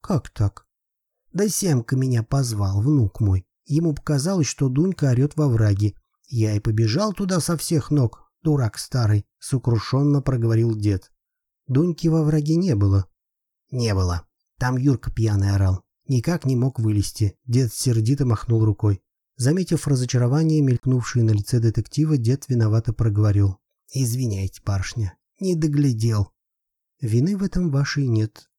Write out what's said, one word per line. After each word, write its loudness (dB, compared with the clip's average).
«Как -2
так?» -4
«Да 0
Семка -2
меня 0
позвал, -2
внук 0
мой. 2
Ему 0
показалось, -2
что -2
Дунька 0
орет 0
во 0
враге. 2
Я -2
и 0
побежал 0
туда -2
со -2
всех -2
ног, -2
дурак 0
старый», 0
сокрушенно 0
проговорил 0
дед. -2
«Дуньки 0
во 2
враге 0
не 0
было». 2
«Не -2
было. -2
Там -2
Юрка 0
пьяный 0
орал. 0
Никак -2
не 0
мог -2
вылезти». -2
Дед -2
сердито 0
махнул 0
рукой. 0
Заметив -2
разочарование, 2
мелькнувшее 0
на 4
лице 0
детектива, 0
дед 0
виновато 0
проговорил: 2
«Извиняйте, -4
барышня, -4
не -2
доглядел». 0
«Вины 0
в -2
этом -2
вашей -2
нет». -2